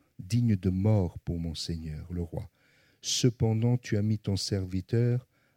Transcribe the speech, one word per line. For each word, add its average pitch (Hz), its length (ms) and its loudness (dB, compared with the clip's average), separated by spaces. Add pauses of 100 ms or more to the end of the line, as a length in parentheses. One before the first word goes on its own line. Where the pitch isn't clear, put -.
(200)
dignes 110 360 2
de 92 140 0
mort 95 500 2
pour 85 200 -4
mon 82 160 -4
seigneur, 80 560 -8
le 87 100 -4
roi. - 280 -6 (520)
Cependant, 117 760 2
tu - 180 -4
as 104 60 2
mis 107 180 0
ton 101 160 -2
serviteur 104 920 -2 (300)